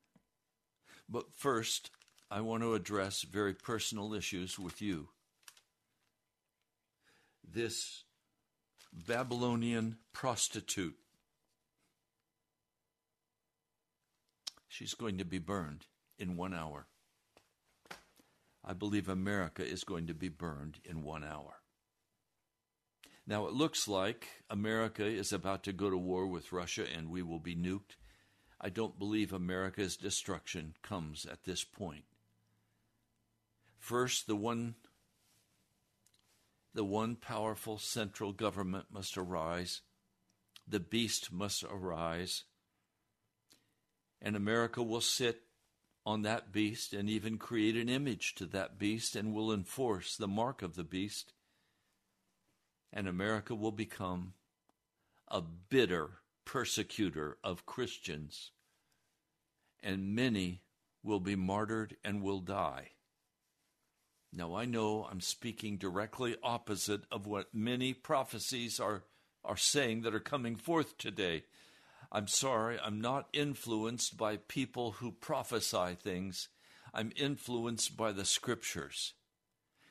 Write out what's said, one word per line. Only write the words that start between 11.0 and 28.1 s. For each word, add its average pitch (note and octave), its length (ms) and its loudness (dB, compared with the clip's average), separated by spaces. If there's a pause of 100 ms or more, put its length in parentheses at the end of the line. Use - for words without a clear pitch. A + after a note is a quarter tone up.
she's - 260 -8
going G#2+ 240 -4
to F#2 80 -2
be F2+ 140 -4
burned E2 480 -4 (320)
in F2+ 180 -2
one F#2 160 -2
hour. D#2 340 -6 (1800)
I F#2 60 -4
believe G2+ 360 0
America F#2+ 540 0
is D#2 200 -4
going E2+ 240 -4
to E2 80 -4
be F2 140 -4
burned D#2 540 -8
in D#2+ 200 -6
one D2+ 200 -6
hour. D2 380 -10 (1700)
Now, G#2 180 0
it F2 80 -2
looks D3+ 340 2
like G#2 400 2 (220)
America G#2+ 560 0
is G#2 260 0
about F#2+ 340 0
to G2+ 80 -2
go F#2+ 180 2
to F#2 60 4
war F#2 280 2
with F2+ 260 -4
Russia F2 400 -2
and D#2+ 200 -4
we F2+ 100 -2
will E2 180 -4
be E2+ 160 -4
nuked. F#2 400 0 (640)